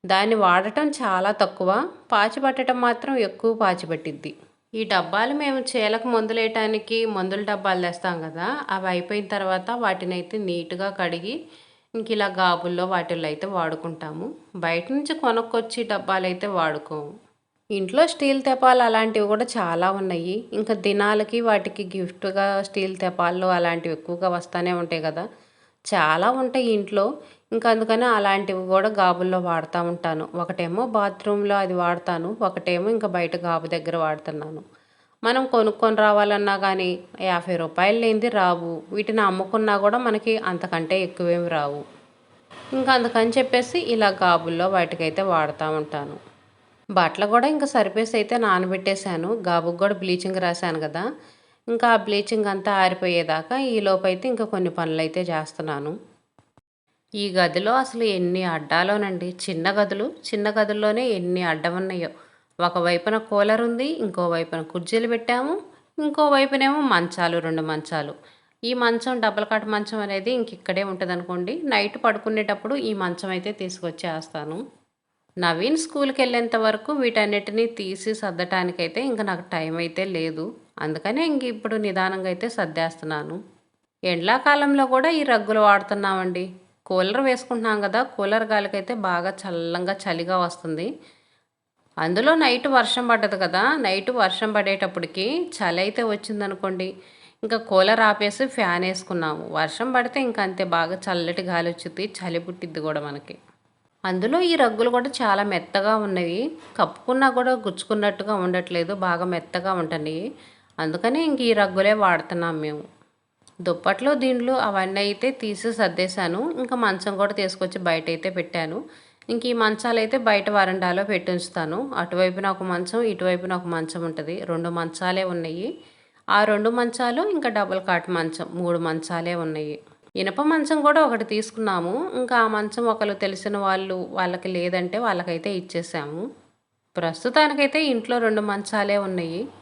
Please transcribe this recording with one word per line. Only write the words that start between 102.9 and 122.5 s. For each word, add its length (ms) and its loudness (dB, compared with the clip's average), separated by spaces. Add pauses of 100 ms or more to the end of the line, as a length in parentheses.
మనకి. 340 -12 (680)
అందులో 360 0
ఈ 160 2
రగ్గులు 340 4
కూడా 200 0
చాలా 340 2
మెత్తగా 520 0
ఉన్నవి, 440 -2 (360)
కప్పుకున్నా 540 2
కూడా 280 2
గుచ్చుకున్నట్టుగా 800 -2
ఉండట్లేదు, 640 -2
బాగా 260 0
మెత్తగా 460 -2
ఉంటున్నాయి. 540 -4 (520)
అందుకనే 460 0
ఇంక 160 0
ఈ 140 4
రగ్గులే 420 4
వాడుతున్నాం 640 2
మేము. 240 -8 (720)
దుప్పట్లు, 560 0
దిండ్లు 460 0
అవన్నీ 400 0
అయితే 320 -2
తీసి 400 -6
సర్దేశాను. 680 0 (180)
ఇంకా 180 -4
మంచం 400 0
కూడా 180 0
తీసుకొచ్చి 460 -4
బయట 280 0
అయితే 220 -4
పెట్టాను. 480 -4 (500)
ఇంక 180 -2
ఈ 100 0
మంచాలు 440 2
అయితే 180 0
బయట 320 4
వరండాలో 540 2
పెట్టి 260 -2
ఉంచుతాను. 480 -4 (180)
అటువైపున 540 0